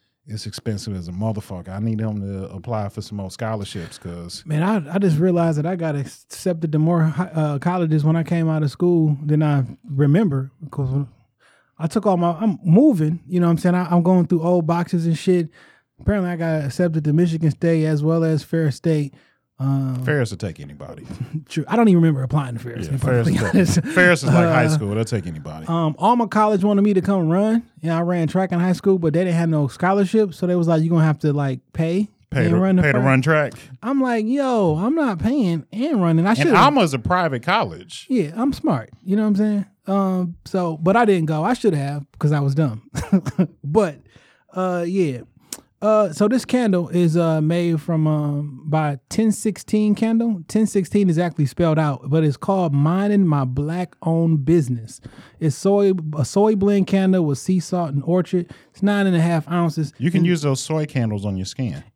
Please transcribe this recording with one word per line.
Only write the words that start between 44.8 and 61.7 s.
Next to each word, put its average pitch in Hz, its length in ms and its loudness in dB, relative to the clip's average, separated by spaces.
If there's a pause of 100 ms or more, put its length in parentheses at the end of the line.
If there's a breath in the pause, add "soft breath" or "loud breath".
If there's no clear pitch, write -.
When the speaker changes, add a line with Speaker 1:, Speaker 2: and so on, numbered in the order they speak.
Speaker 2:
yeah. 165 360 -2 (580 loud breath)
Uh, 214 300 2
so 160 160 0
this 240 160 0
candle 196 460 0
is, 175 260 2
uh, 165 240 2
made 170 400 0
from, 160 260 0
um, 147 600 -2
by 151 420 -2
ten 220 240 0
sixteen 214 640 -2
Candle. 226 540 0
Ten 214 180 2
sixteen 202 420 0
is 160 80 2
actually 170 280 0
spelled 160 340 0
out, 147 300 -2
but 160 160 2
it's 143 100 0
called 180 380 0
Minding 190 520 2
My 143 200 2
Black 147 560 -6
Owned 165 420 0
Business. 127 560 0 (400 loud breath)
It's 156 160 -2
soy, 196 380 2 (240)
a 135 80 0
soy 214 320 2
blend 196 300 2
candle 190 380 2
with 143 120 0
sea 185 240 -2
salt 175 320 -4
and 143 100 -2
orchard. 175 480 -2 (200 loud breath)
It's - 120 -6
nine 202 240 2
and 180 80 2
a 165 60 2
half 165 280 0
ounces. 165 480 -2
Speaker 1:
You 156 140 0
can 160 80 2
Speaker 2:
And 170 80 4
Speaker 1:
use 170 140 2
those 139 200 0
soy 156 240 -2
candles 110 400 -4
on 98 120 -2
your 92 80 -6
skin. 92 360 -6 (140)